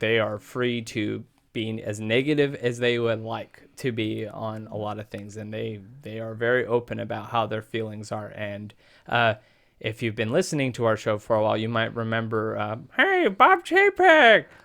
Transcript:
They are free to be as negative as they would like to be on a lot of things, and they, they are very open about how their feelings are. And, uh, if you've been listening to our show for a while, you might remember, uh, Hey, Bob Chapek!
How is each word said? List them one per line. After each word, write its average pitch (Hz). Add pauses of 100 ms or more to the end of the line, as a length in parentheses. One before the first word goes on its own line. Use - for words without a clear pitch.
They 113
are 107
free 123
to 107 (300)
be 110
as 104
negative 139
as 120
they 120
would 117
like 110
to 135
be 110
on 110
a 107
lot 104
of 107
things, 104
and 107
they, 110 (220)
they 110
are 113
very 120
open 120
about 107
how 117
their 110
feelings 107
are. 104
And, 104 (340)
uh, 117 (440)
if 110
you've 113
been 110
listening 143
to 120
our 110
show 107
for -
a 107
while, 107
you 110
might 113
remember, 113
uh, 104 (200)
Hey, 359
Bob 294
Chapek! 330 (200)